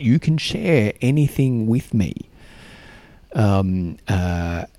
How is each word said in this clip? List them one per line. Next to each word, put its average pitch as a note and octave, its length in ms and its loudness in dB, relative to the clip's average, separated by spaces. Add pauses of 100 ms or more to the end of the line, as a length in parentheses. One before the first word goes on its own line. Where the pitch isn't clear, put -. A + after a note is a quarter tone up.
you C3 180 2
can D#3 180 0
share D#3 640 0
anything C3 680 0
with - 260 -2
me, G2 200 0 (1200)
um, F#2+ 640 2 (100)
uh, F2 560 -2 (140)